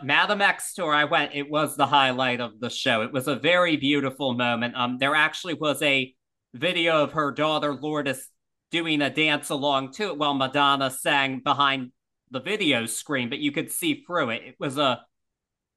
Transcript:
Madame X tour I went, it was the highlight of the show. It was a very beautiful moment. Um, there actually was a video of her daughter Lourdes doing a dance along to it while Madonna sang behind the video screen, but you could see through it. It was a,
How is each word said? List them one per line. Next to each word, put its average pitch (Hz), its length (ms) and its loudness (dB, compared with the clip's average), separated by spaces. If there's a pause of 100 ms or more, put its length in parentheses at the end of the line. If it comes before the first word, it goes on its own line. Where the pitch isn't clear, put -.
Madame 175 380 2
X 185 340 2
tour 160 180 -2
I 147 120 4
went, 147 300 0
it 143 160 -6
was 147 260 0
the 139 100 2
highlight 127 540 2
of 110 200 -8
the 117 100 -4
show. 117 320 0
It 117 100 -6
was 131 160 -2
a 135 80 0
very 165 400 4
beautiful 135 580 0
moment. 120 400 0
Um, 127 240 -2
there 147 160 2
actually 156 400 0
was 147 280 -2
a 135 320 0 (400)
video 165 480 2
of 143 100 -2
her 151 200 -2
daughter 147 420 0
Lourdes 143 560 -4 (400)
doing 160 300 0
a 135 100 2
dance 151 400 0
along 135 420 0
to 208 160 -4
it 147 100 -6
while 143 160 0
Madonna 135 560 2
sang 135 500 0
behind 135 520 0 (380)
the 127 100 -8
video 151 460 0
screen, 123 420 -4
but 143 100 -6
you 147 140 -2
could - 180 -6
see - 340 -4
through 160 260 -2
it. 113 140 -6
It 123 140 -20
was 139 180 -6
a, 135 280 0 (720)